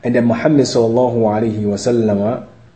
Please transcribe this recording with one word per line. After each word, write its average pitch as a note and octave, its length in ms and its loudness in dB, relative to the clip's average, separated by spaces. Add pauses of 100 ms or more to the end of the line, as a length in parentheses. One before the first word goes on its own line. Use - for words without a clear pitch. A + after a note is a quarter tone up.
and B2 140 -2
that A#2+ 80 2
Muhammad C3 420 2
sallallahu A#2 520 0
alaihi A2 420 0
wasallam G#2 880 -2 (280)